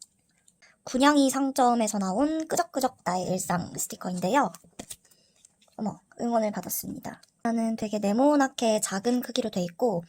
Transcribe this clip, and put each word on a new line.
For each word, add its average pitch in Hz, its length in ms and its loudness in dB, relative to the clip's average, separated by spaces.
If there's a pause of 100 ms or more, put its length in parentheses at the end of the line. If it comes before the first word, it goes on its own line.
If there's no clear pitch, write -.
(840)
군양이 277 480 4
상점에서 247 680 2
나온 285 500 0
끄적끄적 277 580 -2
나의 180 200 -2
일상 180 500 -2
스티커인데요. 190 760 -2 (1300)
어머, 208 220 -6 (220)
응원을 226 300 0
받았습니다. - 720 -8 (180)
나는 226 340 -2
되게 214 220 -4
네모나게 233 840 2
작은 240 400 -2
크기로 226 280 -4
돼 190 140 -4
있고 175 460 -2